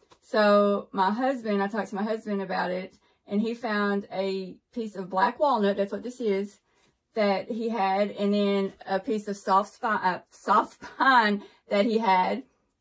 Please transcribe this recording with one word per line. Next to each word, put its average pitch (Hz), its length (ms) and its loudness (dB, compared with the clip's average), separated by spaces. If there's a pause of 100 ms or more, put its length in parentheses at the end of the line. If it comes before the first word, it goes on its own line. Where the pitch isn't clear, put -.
(220)
So 202 720 2
my 196 200 2
husband, 226 500 -2
I 196 60 -2
talked 202 220 -6
to 208 60 -10
my 196 80 -4
husband 214 380 -4
about 180 300 -4
it, 185 260 -8 (300)
and 208 140 -2
he 233 120 -2
found 208 580 -2
a 190 440 -6 (180)
piece 220 220 -8
of 185 140 -10
black 190 300 0
walnut, 214 380 2
that's 202 140 0
what 202 120 -8
this 247 160 -10
is, 202 400 -2 (560)
that 202 340 0
he 226 200 -4
had, 202 420 0
and 202 220 0
then 202 400 0 (140)
a 190 120 -2
piece 208 280 -4
of 202 100 -6
soft 202 360 0
spi-, - 140 -6 (160)
uh, 180 160 0 (100)
soft - 600 0
<laughs> - 80 -20
pine 226 460 4 (260)
that 202 160 2
he 220 120 2
had, 196 460 2 (380)